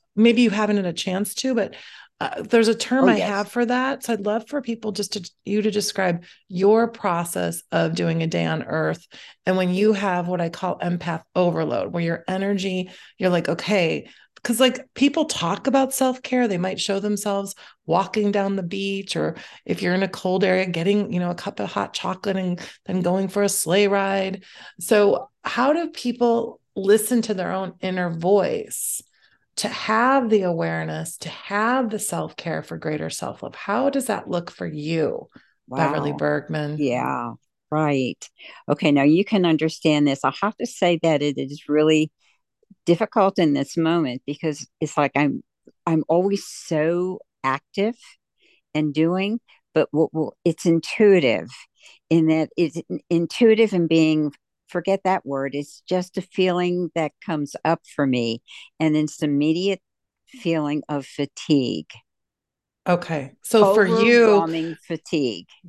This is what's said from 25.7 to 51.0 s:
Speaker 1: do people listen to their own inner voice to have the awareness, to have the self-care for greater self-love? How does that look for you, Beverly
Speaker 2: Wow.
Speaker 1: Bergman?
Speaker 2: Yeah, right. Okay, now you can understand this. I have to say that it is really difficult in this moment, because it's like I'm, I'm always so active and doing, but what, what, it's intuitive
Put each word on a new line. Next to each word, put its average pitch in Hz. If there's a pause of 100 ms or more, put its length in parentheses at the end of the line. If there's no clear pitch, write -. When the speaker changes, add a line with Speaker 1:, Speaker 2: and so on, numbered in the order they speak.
Speaker 1:
do 330
people 233 (160)
listen 220
to 220
their 180
own 185
inner 185
voice - (520)
to -
have 240
the 208
awareness, 165
to -
have 220
the 214
self-care 160
for 165
greater 156
self-love? -
How 247
does 269
that 202
look 175
for -
you, 156 (400)
Beverly 147
Speaker 2:
Wow. 143
Speaker 1:
Bergman? 147
Speaker 2:
Yeah, 123 (360)
right. 147 (400)
Okay, 143
now 143
you 156
can 196
understand 156
this. 135
I 135
have 208
to 233
say 175
that 156
it 147
is 139
really 156 (760)
difficult 196
in 160
this 139
moment, 160
because 147 (140)
it's -
like 143
I'm, 143 (440)
I'm 160
always 196
so 175 (260)
active 196 (800)
and 151
doing, 185 (360)
but 156
what, 151
what, 160 (120)
it's 165
intuitive 165 (580)